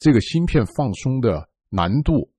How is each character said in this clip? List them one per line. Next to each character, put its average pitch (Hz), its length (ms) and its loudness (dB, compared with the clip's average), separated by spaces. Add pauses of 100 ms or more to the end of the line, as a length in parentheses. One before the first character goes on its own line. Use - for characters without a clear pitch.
这 151 120 4
个 113 80 4
芯 165 240 -2
片 175 220 0 (100)
放 131 180 -2
松 131 260 -4
的 90 280 -2 (220)
难 95 320 0
度， - 260 0 (100)